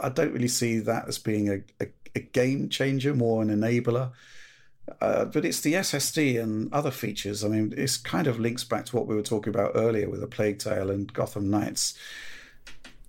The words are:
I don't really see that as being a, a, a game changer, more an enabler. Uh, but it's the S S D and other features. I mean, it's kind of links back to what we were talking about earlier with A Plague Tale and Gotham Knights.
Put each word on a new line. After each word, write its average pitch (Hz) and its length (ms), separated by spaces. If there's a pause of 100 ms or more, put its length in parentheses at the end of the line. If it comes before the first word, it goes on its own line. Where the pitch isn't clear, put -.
I 139 80
don't 151 240
really 123 160
see 117 320
that 113 280
as 110 100
being 107 300
a, 98 100 (260)
a, - 40 (260)
a 131 60
game 131 480
changer, 135 460
more 117 280
an 107 60
enabler. 120 640 (880)
Uh, 107 240
but 151 200
it's - 160
the 151 140
S 190 200
S 139 180
D 139 260
and 110 340
other 147 200
features. 104 520
I 104 40
mean, 107 280
it's 135 200
kind - 320
of 117 120
links 117 240
back - 220
to - 100
what 113 120
we 110 80
were 104 60
talking 107 300
about 98 220
earlier 110 340
with 98 140
A - 60
Plague 104 320
Tale 95 300
and 98 220
Gotham 101 380
Knights. - 440 (1160)